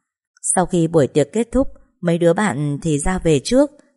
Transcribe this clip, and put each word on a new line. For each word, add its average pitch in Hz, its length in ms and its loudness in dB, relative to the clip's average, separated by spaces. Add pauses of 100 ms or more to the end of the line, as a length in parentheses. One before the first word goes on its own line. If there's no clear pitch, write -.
(420)
Sau 180 240 0
khi 165 220 0
buổi 160 180 2
tiệc - 260 0
kết 226 200 -4
thúc, 262 160 0 (320)
mấy 170 180 0
đứa 170 140 4
bạn 147 500 -2
thì 151 160 -2
ra 185 200 -2
về 156 260 0
trước, 277 260 2 (260)